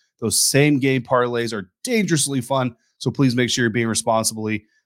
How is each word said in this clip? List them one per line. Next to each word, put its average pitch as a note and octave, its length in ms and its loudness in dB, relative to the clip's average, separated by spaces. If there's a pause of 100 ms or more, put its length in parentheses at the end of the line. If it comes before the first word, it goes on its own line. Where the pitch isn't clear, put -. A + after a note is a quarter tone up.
(200)
Those G#2+ 180 -2
same C#3+ 400 4
game C3 240 0
parlays A#2+ 520 0
are G2+ 160 -8 (120)
dangerously E3 600 0
fun, B2+ 340 -2 (220)
so C3 120 -2
please B2+ 240 2
make B2 140 2
sure - 140 -2
you're A#2 80 2
being A#2 180 0
responsibly A2 760 -2 (200)